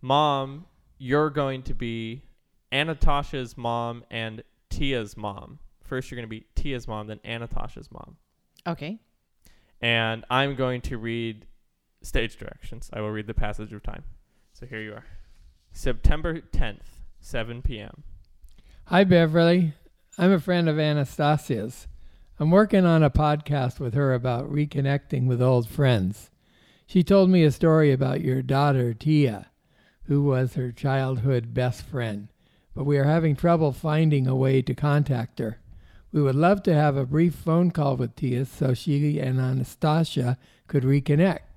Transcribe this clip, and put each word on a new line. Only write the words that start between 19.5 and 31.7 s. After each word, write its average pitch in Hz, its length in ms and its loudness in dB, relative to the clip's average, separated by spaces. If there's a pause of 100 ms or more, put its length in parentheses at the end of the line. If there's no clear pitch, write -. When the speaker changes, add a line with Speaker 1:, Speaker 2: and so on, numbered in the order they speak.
Speaker 3:
I'm 180 140 4
a 180 80 4
friend 175 280 0
of 151 100 0
Anastasia's. 143 1080 -2 (520)
I'm 151 120 0
working 202 340 6
on 165 180 6
a 147 80 6
podcast 147 680 0
with 123 160 -6
her 139 180 2
about 127 400 -4
reconnecting 139 720 -2
with 123 160 0
old 123 260 2
friends. 110 640 0 (560)
She 185 160 2
told 190 280 6
me 180 140 6
a 151 80 6
story 156 400 4
about 135 300 0
your 131 200 0
daughter, 135 520 0
Tia, 127 560 0 (540)
who 143 180 2
was 131 320 0
her 127 180 -4
childhood 131 840 -2
best 123 280 -2